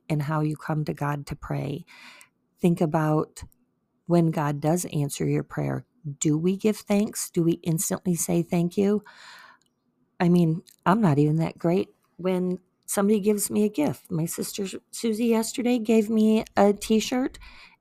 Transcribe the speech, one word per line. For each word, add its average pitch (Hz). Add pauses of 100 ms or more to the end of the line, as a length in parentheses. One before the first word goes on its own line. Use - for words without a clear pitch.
and 151
how 156
you 151
come 151
to 156
God 143
to 147
pray. 143 (760)
Think 175
about 156 (600)
when 165
God 147
does 160
answer 143
your 147
prayer. 139 (340)
Do 151
we 185
give 214
thanks? -
Do 175
we 165 (100)
instantly 170
say 170
thank 175
you? 202 (1200)
I 175
mean, 175 (240)
I'm 185
not 160
even 151
that 160
great 180 (300)
when 180 (260)
somebody 208
gives 208
me 214
a 208
gift. 262
My 160
sister - (240)
Susie 233
yesterday 226
gave 220
me 220 (140)
a 202
t-shirt, 226 (420)